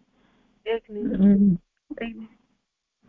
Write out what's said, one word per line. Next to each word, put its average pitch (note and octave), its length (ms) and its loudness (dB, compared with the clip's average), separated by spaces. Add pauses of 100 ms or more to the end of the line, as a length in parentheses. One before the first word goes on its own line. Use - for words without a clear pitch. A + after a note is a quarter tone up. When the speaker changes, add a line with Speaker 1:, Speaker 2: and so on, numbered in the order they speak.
(680)
Speaker 1:
एकनिमिषं। A3+ 580 -4
Speaker 2:
हम्म। G3+ 1040 0 (840)